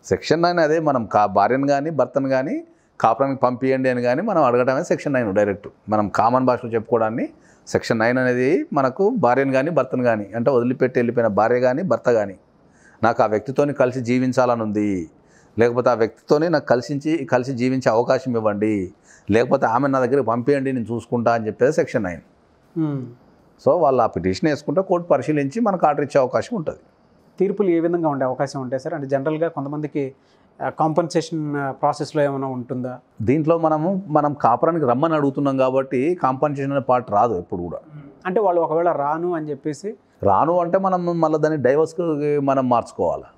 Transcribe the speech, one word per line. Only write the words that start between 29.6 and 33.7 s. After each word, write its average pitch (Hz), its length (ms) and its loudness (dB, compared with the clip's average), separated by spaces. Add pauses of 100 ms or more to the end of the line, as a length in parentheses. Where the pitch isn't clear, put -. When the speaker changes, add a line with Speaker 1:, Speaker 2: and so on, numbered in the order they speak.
Speaker 2:
ఆ, 135 60 -4
కాంపెన్సేషన్, 156 880 -2
ఆ, 139 140 -4
ప్రాసెస్‌లో 147 520 -2
ఏమైనా 139 240 -2
ఉంటుందా? 127 520 -8 (240)
Speaker 1:
దీంట్లో 156 360 2
మనము, 165 480 0